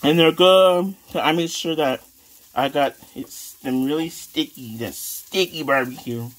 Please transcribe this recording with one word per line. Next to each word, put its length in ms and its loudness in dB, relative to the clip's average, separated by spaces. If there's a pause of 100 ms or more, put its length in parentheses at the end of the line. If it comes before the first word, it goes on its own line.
And 160 4
they're 140 6
good. 600 6 (180)
So 80 -4
I 120 0
made 180 -2
sure 260 -6
that 260 -2 (520)
I 140 0
got, 260 -2 (200)
it's 480 -16
them 220 -2
really 260 -4
sticky, 680 -10
that 160 -8
sticky 680 -6
barbecue. 680 -4 (100)